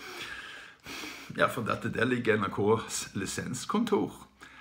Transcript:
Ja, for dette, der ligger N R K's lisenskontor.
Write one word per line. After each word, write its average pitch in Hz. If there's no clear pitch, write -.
Ja, -
for -
dette, 107
der 113
ligger 120
N 95
R -
K's -
lisenskontor. -